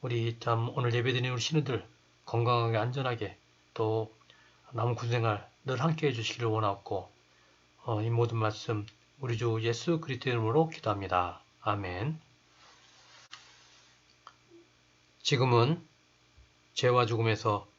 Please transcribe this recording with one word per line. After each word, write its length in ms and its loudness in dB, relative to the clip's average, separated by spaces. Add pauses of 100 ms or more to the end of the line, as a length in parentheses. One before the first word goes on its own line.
우리 360 -2
참 380 0
오늘 160 0
예배드리는 400 0
우리 80 -4
신우들 460 -2 (400)
건강하게 500 2
안전하게 600 -2 (340)
또 420 -2 (580)
남은 240 0
군생활 520 0 (160)
늘 160 -2
함께해 320 2
주시기를 360 -4
원하옵고, 640 -2 (760)
어, 180 -2
이 80 -2
모든 260 2
말씀 500 -2 (340)
우리 180 -4
주 240 0
예수 380 0
그리스도의 340 -4
이름으로 340 2
기도합니다. 720 -2 (220)
아멘. 580 -2 (3000)
지금은 600 4 (920)
죄와 320 4
죽음에서 600 2 (120)